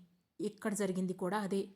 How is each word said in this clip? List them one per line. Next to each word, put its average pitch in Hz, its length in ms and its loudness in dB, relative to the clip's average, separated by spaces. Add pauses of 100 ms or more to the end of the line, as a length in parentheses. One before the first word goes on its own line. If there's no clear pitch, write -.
(420)
ఇక్కడ 208 320 -2
జరిగింది 185 400 2
కూడా 185 240 0
అదే. 196 380 0